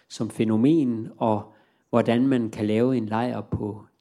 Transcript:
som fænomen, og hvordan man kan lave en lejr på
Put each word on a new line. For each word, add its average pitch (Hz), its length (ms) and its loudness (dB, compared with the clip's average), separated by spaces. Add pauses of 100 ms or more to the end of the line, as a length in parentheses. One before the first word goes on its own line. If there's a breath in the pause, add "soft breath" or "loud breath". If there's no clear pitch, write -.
(100)
som 110 200 -6
fænomen, 117 840 2
og 107 360 -2 (380 soft breath)
hvordan 117 360 2
man 120 240 0
kan 110 160 -4
lave 117 300 2
en 110 100 -2
lejr 113 340 -4
på 104 440 -6 (160)